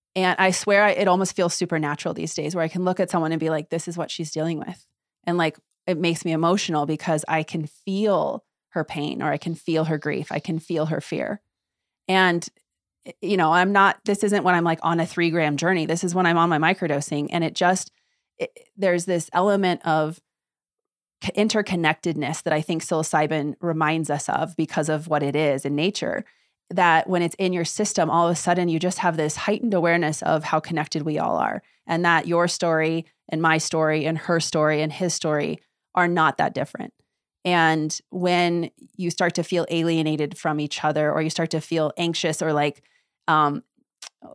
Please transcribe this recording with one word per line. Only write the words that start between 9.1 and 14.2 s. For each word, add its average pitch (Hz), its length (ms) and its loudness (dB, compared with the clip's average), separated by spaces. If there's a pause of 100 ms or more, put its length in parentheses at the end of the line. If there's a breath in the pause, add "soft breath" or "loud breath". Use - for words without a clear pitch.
or 151 100 0
I 147 60 0
can 165 180 -6
feel 160 300 -2
her 156 120 0
grief. 147 340 -6
I 156 80 -2
can 160 200 -4
feel 160 280 -2
her 156 120 -2
fear. - 420 -6 (680)
And, 185 380 4 (600)
y-, - 160 -14
you 196 160 0
know, 160 160 4
I'm 185 180 4
not, 196 320 4
this 202 200 -2